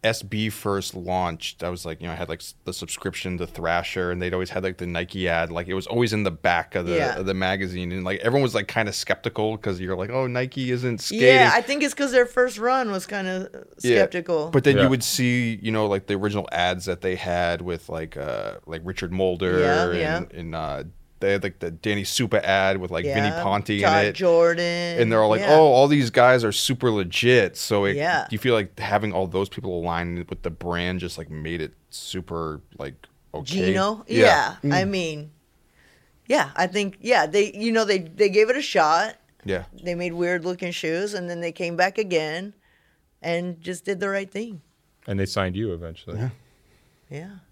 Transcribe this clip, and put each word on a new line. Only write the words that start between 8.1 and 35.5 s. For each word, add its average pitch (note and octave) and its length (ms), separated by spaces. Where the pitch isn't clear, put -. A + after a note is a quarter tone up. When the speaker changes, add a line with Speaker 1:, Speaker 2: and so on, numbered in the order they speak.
Speaker 1:
everyone C3 240
was, A#2+ 100
like, G#2 140
kinda G#2 260
skeptical A2 680
'cause G2 200
you're F#2 160
like, F#2+ 160
"Oh, C3 160
Nike B2+ 460
isn't B2 280
skating." A3+ 280
Speaker 2:
Yeah, B3+ 260
I A#3+ 60
think C#4 240
it's C#4 100
'cause C#4+ 160
their B3 160
first B3 320
run A#3+ 320
was F#3+ 160
kinda F#3+ 420
Speaker 1:
Yeah. - 180
Speaker 2:
skeptical. E3+ 520
Speaker 1:
But C#3+ 140
then C#3+ 140
Speaker 3:
Yeah. G2 40
Speaker 1:
you - 60
would C3 160
see, B2 580
you A2 80
know, A2 160
like, G2 220
the G2+ 60
original G2+ 360
ads F2+ 360
that F2 160
they F#2 120
had F2 480
with, F2 260
like, D#2+ 280
uh, G#1+ 380
like, E2 180
Richard F#2 280
Mulder F2+ 480
Speaker 2:
Yeah, F2+ 300
Speaker 1:
and, F2 80
Speaker 2:
yeah. E2 80
Speaker 1:
and, E2 160
uh, D2 260
they G2 100
had, G2 140
like, F#2+ 160
the E2+ 100
Danny G2+ 320
Supa G#2+ 400
ad F#2+ 360
with, F2+ 120
like, F2 140
Vinnie F2+ 240
Speaker 2:
Yeah, E2+ 160
Speaker 1:
Ponti G2+ 360
Speaker 2:
Todd D#3+ 220
Speaker 1:
in G#3 60
it. - 80
Speaker 2:
Jordan. E3+ 840
Speaker 1:
And A2+ 140
they're A2 100
all G#2+ 80
like, A2 100
Speaker 2:
Yeah. C#3 140
Speaker 1:
"Oh, D#3 140
all C3+ 180
these C#3+ 240
guys B2+ 340
are G#2+ 60
super B2 400
legit." G#2 680
So G2+ 280
it, G2 120
Speaker 2:
Yeah. D#3 340
Speaker 1:
you A2 80
feel A#2+ 160
like G2+ 260
having G2+ 320
all F#2 160
those F#2+ 200
people F2+ 300
aligned F2 500
with - 140
the E2+ 80
brand F2 480
just, F2 200
like, D#2 120
made D#2+ 320
it D2 120
super, E2 680
like, C#2 280
okay. D3+ 120
Speaker 2:
Gino? G3+ 360
Speaker 1:
Yeah. F#3 560
Speaker 2:
Yeah. C#3+ 100
I F#3 80
Speaker 4:
Mm. G3 80
Speaker 2:
mean, D#3 400